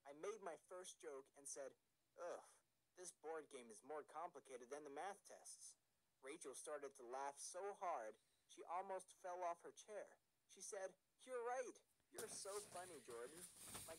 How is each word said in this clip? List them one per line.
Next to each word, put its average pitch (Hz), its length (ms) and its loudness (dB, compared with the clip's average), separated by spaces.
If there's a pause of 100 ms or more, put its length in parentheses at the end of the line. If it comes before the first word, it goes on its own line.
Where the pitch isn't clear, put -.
I 143 100 -4
made 196 240 2
my 165 240 2
first 180 320 -4
joke 139 400 -4
and 139 80 -10
said, 135 300 0 (420)
"Ugh, 165 240 0 (560)
this 180 240 -6
board 151 320 0
game 123 160 -4
is 107 160 -10
more 147 220 2
complicated 135 680 -2
than 147 80 2
the 143 160 -2
math 196 320 2
tests." - 480 -8 (480)
Rachel 139 320 0
started 139 400 2
to 123 80 -6
laugh 135 320 4
so 202 420 2
hard, 127 380 4 (320)
she - 160 -8
almost 185 480 2 (100)
fell 180 220 2
off 170 160 4
her 147 100 -6
chair. - 460 -4 (320)
She - 100 -14
said, 190 380 0 (240)
"You're 247 240 2
right. 247 320 4 (340)
You're 220 160 0
so - 320 0 (140)
funny, 175 320 -2
Jordan." 131 400 -2 (420)
My 160 120 -4